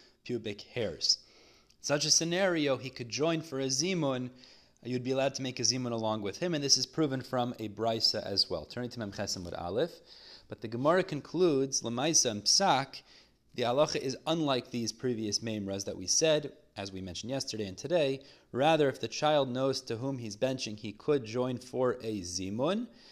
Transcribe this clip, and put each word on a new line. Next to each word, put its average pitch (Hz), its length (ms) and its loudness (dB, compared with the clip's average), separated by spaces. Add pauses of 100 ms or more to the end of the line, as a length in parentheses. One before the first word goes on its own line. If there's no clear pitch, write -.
(220)
pubic 110 380 -4
hairs. - 580 0 (640)
Such 147 260 0
a 151 40 0
scenario, 165 680 4
he 123 100 -8
could 120 220 -10
join 156 320 0
for 135 180 -6
a 135 60 0
zimun. 131 640 0 (520)
You'd 123 220 -2
be 127 60 -2
allowed 131 240 2
to 131 80 -8
make 127 180 -4
a 117 40 2
zimun 127 280 2
along 110 300 0
with 98 160 -4
him, 175 160 0
and 143 100 0
this 135 140 4
is 127 80 -2
proven 135 340 0
from 123 380 -2
a 107 100 -6
brisa 110 560 0
as 95 240 0
well. 80 160 -4
Turning 123 240 -8
to 117 100 -12
Mem 101 140 -6
Ches 101 240 -4
Amud 87 240 -8
Aleph, 104 300 -2 (580)
but - 140 -14
the 117 60 -6
Gemara 147 340 4
concludes, 147 800 2
Lemaisa 123 480 2
and 104 140 -4
Psak, 147 580 2 (520)
the 120 100 -2
halacha 143 320 4
is 131 200 -2 (100)
unlike 147 440 0
these 117 220 -2
previous 110 480 -2
Meimras 98 440 -4
that 98 140 -6
we 92 80 -8
said, 151 460 2 (260)
as 98 120 -6
we 95 120 -8
mentioned 92 280 -8
yesterday 131 360 -4
and 92 100 -8
today. 139 460 0 (280)
Rather, 147 380 4
if 131 100 0
the 113 80 -4
child 147 440 2
knows 131 320 0
to 117 160 -4
whom 135 180 -4
he's 107 220 -10
benching, 127 400 -2
he 104 140 -8
could 139 340 0
join 123 320 -2
for 123 440 0
a 107 200 -4
zimun. 107 640 -2 (260)